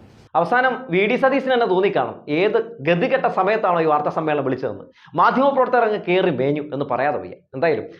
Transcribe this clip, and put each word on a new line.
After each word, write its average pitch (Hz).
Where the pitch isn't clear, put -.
അവസാനം 240
വി 190
ഡി 247
സതീശൻ 262
തന്നെ 233
തോന്നിക്കാണും, 175
ഏത് 156
ഗതികെട്ട 175
സമയത്താണോ 190
ഈ 160
വാർത്താ 147
സമ്മേളനം 151
വിളിച്ചതെന്ന്. 127
മാധ്യമപ്രവർത്തകർ 247
അങ്ങ് 214
കയറി 190
മേഞ്ഞു 143
എന്ന് 143
പറയാതെ 131
വയ്യ. 92
എന്തായാലും 135